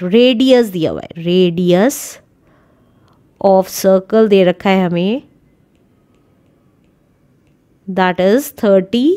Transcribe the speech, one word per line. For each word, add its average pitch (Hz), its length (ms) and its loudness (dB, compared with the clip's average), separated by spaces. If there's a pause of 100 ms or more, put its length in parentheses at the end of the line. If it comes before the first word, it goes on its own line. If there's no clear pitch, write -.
रेडियस 240 600 2
दिया 165 260 -4
हुआ 78 100 -10
है, - 240 -18
radius 180 720 0 (1400)
of 190 380 0
circle 196 500 0
दे 196 140 4
रखा 180 260 -2
है 190 160 0
हमें, 180 360 -4 (2750)
that 185 340 -2
is 214 380 0
thirty 202 580 0